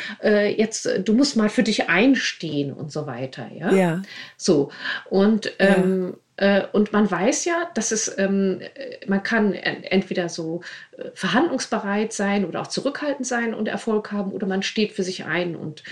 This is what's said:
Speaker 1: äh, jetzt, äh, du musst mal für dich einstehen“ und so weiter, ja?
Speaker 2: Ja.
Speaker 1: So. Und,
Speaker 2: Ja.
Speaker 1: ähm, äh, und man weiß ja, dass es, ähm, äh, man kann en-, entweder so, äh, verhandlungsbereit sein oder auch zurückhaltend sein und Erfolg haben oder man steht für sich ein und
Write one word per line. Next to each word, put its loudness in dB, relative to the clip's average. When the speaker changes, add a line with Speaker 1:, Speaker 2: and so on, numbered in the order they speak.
Speaker 1:
äh, 4
jetzt, 0
äh, 0
du 2
musst 4
mal 4
für 2
dich 0
einstehen“ 2
und -10
so -6
weiter, -10
ja? -2
Speaker 2:
Ja. 4
Speaker 1:
So. 2
Und, 4
Speaker 2:
Ja. 6
Speaker 1:
ähm, 0
äh, 4
und 2
man 4
weiß 0
ja, 0
dass -2
es, -4
ähm, 2
äh, -14
man 0
kann 2
en-, -4
entweder 0
so, -6
äh, -12
verhandlungsbereit 0
sein 0
oder -4
auch -6
zurückhaltend -4
sein -2
und -4
Erfolg -2
haben -4
oder -4
man 0
steht 0
für -4
sich -6
ein -2
und -12